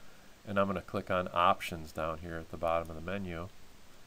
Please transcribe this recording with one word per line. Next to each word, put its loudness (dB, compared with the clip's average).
and 2
I'm 6
gonna 0
click -2
on 4
options 4
down -2
here -6
at -6
the -8
bottom 2
of -8
the -6
menu, -4